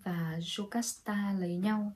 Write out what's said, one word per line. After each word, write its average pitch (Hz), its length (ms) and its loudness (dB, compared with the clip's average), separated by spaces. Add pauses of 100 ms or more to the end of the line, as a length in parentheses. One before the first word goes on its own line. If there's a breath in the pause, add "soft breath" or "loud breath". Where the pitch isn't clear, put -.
và 165 380 -2
Jocasta 202 1000 -2
lấy 175 160 0
nhau 208 400 2